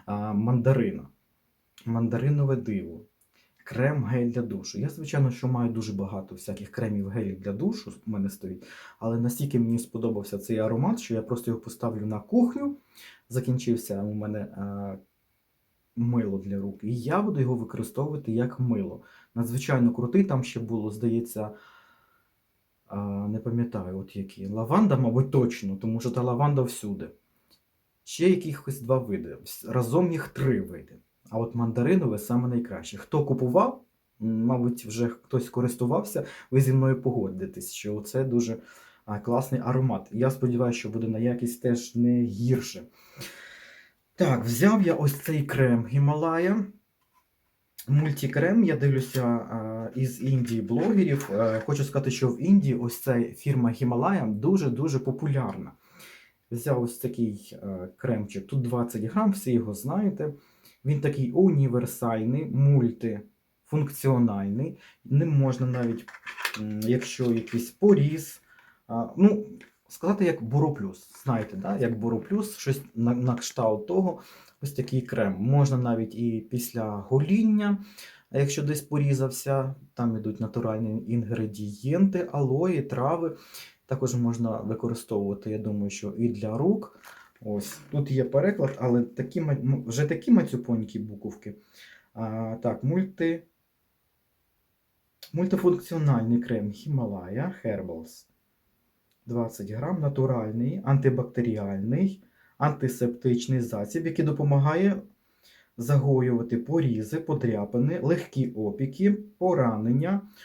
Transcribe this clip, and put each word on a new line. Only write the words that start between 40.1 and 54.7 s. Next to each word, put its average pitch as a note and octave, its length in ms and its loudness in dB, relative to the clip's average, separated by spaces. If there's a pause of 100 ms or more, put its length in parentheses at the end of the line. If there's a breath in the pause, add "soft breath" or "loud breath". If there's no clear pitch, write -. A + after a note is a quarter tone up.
Я B2 200 2
сподіваюся, A#2+ 480 0
що G#2+ 100 -6
буде A2+ 180 -4
на A2 120 -2
якість A#2+ 420 -2
теж A#2+ 340 0
не A#2+ 280 4
гірше. A#2+ 600 0 (1300 loud breath)
Так, C3 300 4
взяв F3+ 360 6
я E3+ 120 4
ось D3 260 0
цей D#3 240 -2
крем B2 440 2
Гімалая. E3 800 2 (1200)
Мультикрем, D3 760 2
я D#3+ 120 4
дивлюся, C3 480 2
а, A2+ 720 -4
із C3 260 -4
Індії A#2+ 400 0
блогерів. C#3+ 720 2
Е, A2 320 2
хочу C#3 180 0
сказати, C3+ 280 -2
що B2 160 0
в A#2+ 140 -2
Індії D3+ 340 6
ось A#2+ 260 -4
ця A#2+ 220 2
фірма A#2+ 480 0
Гімалая B2+ 540 2
дуже-дуже C3+ 720 2